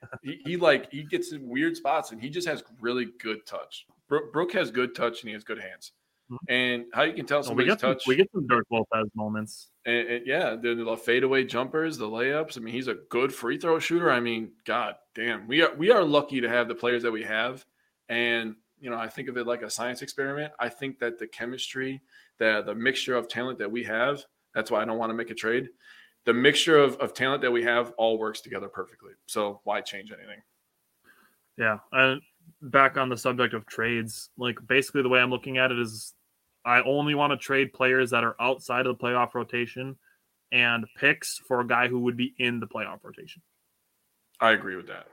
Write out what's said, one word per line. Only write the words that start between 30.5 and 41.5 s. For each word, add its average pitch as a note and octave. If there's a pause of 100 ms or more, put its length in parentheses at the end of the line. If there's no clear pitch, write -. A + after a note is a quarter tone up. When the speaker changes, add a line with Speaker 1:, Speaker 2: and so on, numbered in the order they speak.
Speaker 2:
Yeah. A2 (140)
And C3 (420)
back C3+
on C3
the B2
subject B2
of A2
trades, A2+
like, B2
basically C3+
the B2
way B2+
I'm B2
looking B2+
at C3
it A#2+
is A2 (520)
I B2
only D3
wanna C#3+
trade C3+
players B2+
that A#2
are A2+
outside B2+
of B2
the -
playoff B2
rotation B2 (540)
and A#2+ (120)
picks D3+
for B2